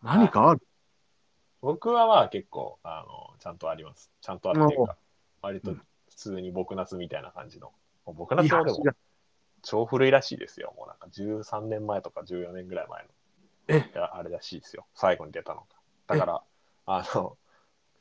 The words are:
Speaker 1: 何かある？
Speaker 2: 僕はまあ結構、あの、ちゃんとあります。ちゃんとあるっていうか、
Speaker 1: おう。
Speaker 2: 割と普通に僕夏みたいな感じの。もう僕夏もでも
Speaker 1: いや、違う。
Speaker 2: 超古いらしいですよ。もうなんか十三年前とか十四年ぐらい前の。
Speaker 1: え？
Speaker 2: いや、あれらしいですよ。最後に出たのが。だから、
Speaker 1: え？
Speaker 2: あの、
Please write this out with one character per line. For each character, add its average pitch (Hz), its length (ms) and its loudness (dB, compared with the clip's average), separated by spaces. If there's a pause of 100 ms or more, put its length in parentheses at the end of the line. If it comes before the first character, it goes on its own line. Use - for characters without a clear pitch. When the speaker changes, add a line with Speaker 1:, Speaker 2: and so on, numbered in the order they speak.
Speaker 1:
何 175 260 6
か 113 220 8
あ 170 40 8
る？ 131 60 0 (1040)
Speaker 2:
僕 156 260 -2
は 233 180 4
ま 214 160 8
あ 101 60 2
結 98 200 -8
構、 - 360 -10
あ 80 220 -12
の、 - 320 -20
ち - 80 -20
ゃ 87 60 -10
ん 87 60 -18
と 80 120 -6
あ 80 40 -6
り 80 100 -12
ま 76 100 -18
す。 - 160 -20 (100)
ち - 80 -16
ゃ 95 60 -8
ん 92 60 -14
と - 100 -2
あ 151 40 2
る 156 100 4
っ 151 40 8
て 147 60 4
い - 20 -2
う 127 100 4
か、 98 60 -12
Speaker 1:
お - 20 -12
う。 - 40 -18 (440)
Speaker 2:
割 98 180 -8
と - 120 -8
普 - 80 -10 (360)
通 95 240 -10
に 90 120 -10
僕 95 240 -6
夏 95 200 -8
み 87 120 -10
た 76 100 -10
い 69 40 -10
な - 100 -18
感 - 160 -16
じ - 100 -20
の。 - 140 -20 (320)
も - 80 -14
う - 20 -16
僕 131 220 -2
夏 160 180 4
も 165 100 4
で 151 60 2
も 104 80 -2
Speaker 1:
い - 60 -4
や、 139 80 4
違 - 0 -
う。 - 40 -16 (640)
Speaker 2:
超 110 220 -2
古 131 220 2
い 135 40 6
ら 135 120 8
し - 100 -10
い 123 40 -8
で - 120 -12
す - 120 -20
よ。 - 160 -12
も - 80 -16
う - 20 -16
な - 80 -20
ん - 40 -20
か - 120 -20
十 104 320 -8
三 107 260 -8
年 107 180 -6
前 101 160 -4
と - 80 -14
か - 140 -12
十 90 160 -8
四 87 140 -10
年 92 140 -14
ぐ 92 60 -12
ら 82 100 -6
い 78 40 -14
前 80 140 -16
の。 - 60 -20 (600)
Speaker 1:
え？ 151 240 2
Speaker 2:
い - 40 -12
や、 87 180 -6
あ 90 80 -12
れ 85 80 -12
ら 85 120 -8
し - 140 -14
い - 40 -12
で - 60 -20
す - 100 -20
よ。 - 180 -18
最 92 220 2
後 78 100 -14
に 78 60 -18
出 85 100 -10
た 80 120 -14
の - 60 -14
が。 - 60 -20 (480)
だ 156 40 2
か 90 80 2
ら、 82 160 -4
Speaker 1:
え？ - 40 -20 (400)
Speaker 2:
あ 92 180 -2 (100)
の、 95 220 -4 (640)